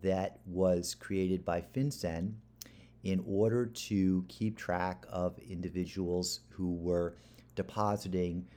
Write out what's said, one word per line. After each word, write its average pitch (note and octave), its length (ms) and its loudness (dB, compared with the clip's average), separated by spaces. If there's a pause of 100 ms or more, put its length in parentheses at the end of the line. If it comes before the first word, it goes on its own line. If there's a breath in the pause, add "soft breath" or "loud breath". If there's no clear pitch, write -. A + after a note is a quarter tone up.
that F#2+ 420 0
was F2+ 520 2
created F#2+ 480 0
by F2 160 0
FinCEN G#2 760 -2 (680 loud breath)
in F#2 220 2
order A2 380 4
to F#2+ 640 2
keep A2 300 -4
track F2+ 520 -2
of F2+ 300 -2
individuals F2+ 1120 -2
who F2+ 260 -2
were F2 420 0 (380 loud breath)
depositing, F#2 920 0 (120)